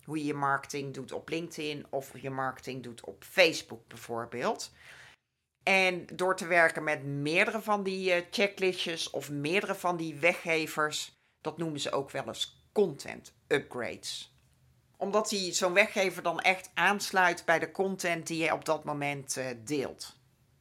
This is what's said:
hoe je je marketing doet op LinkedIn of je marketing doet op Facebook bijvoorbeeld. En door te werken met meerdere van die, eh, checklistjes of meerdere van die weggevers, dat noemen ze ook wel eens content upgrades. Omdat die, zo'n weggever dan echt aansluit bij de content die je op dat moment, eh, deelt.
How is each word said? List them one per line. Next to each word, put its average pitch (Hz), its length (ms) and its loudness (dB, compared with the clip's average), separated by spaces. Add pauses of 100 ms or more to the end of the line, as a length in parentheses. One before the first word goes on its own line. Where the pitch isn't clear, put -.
hoe 156 140 -6
je 151 60 -4
je 147 100 0
marketing 139 600 -2
doet 131 180 -10
op - 160 -8
LinkedIn 160 600 -6
of 135 300 -8
je 135 100 -6
marketing 131 520 -6
doet 117 220 -14
op - 200 -16
Facebook - 640 2
bijvoorbeeld. 117 840 -6 (880)
En 185 440 2
door 185 300 0
te 190 100 -6
werken 165 380 6
met 151 200 -2
meerdere 160 560 0
van 208 220 0
die, 190 300 0
eh, 175 180 2
checklistjes 185 800 0
of 139 200 -6
meerdere 170 440 0
van 180 220 0
die 160 180 -6
weggevers, 156 960 0 (280)
dat 156 180 -6
noemen 160 220 -4
ze - 100 -2
ook 139 200 0
wel 135 160 -6
eens - 460 -8
content 143 600 0 (120)
upgrades. - 920 -2 (600)
Omdat 208 320 0
die, 190 240 -2
zo'n 180 200 2
weggever 190 500 4
dan 165 180 0
echt 185 340 2
aansluit 185 720 4
bij 165 140 4
de - 120 -2
content 180 560 0
die 165 180 0
je 156 80 2
op 151 120 -2
dat 156 200 0
moment, 143 520 -4
eh, 131 100 -4 (180)
deelt. 120 520 -4 (440)